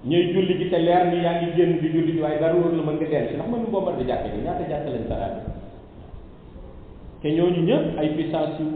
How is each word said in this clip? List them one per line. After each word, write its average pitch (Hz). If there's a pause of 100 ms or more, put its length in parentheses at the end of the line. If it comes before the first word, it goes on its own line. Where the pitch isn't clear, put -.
Ñooy 175
julli 185
ji 185
te 175
leer 175
ni 175
yaa 170
ngi 170
génn 170
di 156
julli 156
ji, 160
waaye 151
dara 165
wóor 170
la 160
mën 151
nga 151
dellu 151
si, -
ndax -
mën 233
nga 214
bombarder 131
jàkka -
ji, 117
ñaata 175
jàkka 147
lañ 117
fa - (2000)
te 151
ñooñu 170
ñëpp 226
ay 151 (100)
puissance 156
yu 156